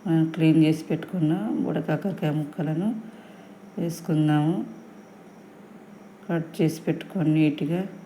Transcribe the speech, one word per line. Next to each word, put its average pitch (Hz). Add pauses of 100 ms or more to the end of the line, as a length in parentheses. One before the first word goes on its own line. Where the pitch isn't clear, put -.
మనం 165 (100)
క్లీన్ 160
చేసి 156
పెట్టుకున్న 156 (320)
బుడకాకరకాయ 160 (100)
ముక్కలను 160 (920)
వేసుకుందాము. 156 (1700)
కట్ 165
చేసి 156
పెట్టుకొని 165
నీట్‌గా 156 (220)